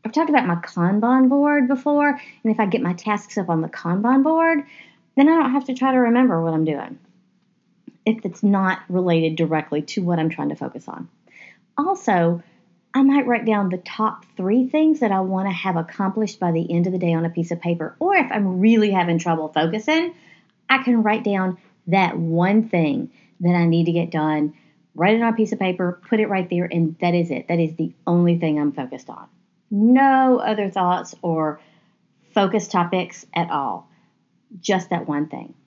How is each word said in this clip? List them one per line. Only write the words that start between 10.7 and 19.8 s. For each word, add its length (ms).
on. 200
Also, 640
I 80
might 240
write 180
down 240
the 80
top 480
three 320
things 340
that 100
I 80
want 280
to 60
have 220
accomplished 640
by 120
the 220
end 140
of 60
the 60
day 140
on 120
a 40
piece 220
of 100
paper, 380
or 160
if 160
I'm 280
really 300
having 300
trouble 300
focusing, 680